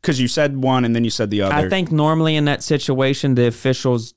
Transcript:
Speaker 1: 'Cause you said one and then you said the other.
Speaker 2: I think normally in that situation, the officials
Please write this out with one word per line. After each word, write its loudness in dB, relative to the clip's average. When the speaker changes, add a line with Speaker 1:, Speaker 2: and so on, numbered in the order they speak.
Speaker 1:
'Cause 0
you 2
said 0
one 2
and 2
then 0
you 0
said -2
the 0
other. 0
Speaker 2:
I 0
think -2
normally 2
in 2
that -2
situation, 0
the 4
officials -2